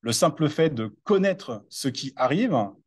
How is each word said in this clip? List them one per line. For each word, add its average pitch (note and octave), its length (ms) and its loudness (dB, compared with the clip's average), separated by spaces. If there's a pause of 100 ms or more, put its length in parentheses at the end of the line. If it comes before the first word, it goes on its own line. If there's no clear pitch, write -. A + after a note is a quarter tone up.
le A2+ 120 -4
simple D#3 360 2
fait D#3+ 220 2
de A2+ 180 -4 (160)
connaître F#3+ 640 0
ce - 200 -6
qui C3 280 -8
arrive D3+ 420 2 (280)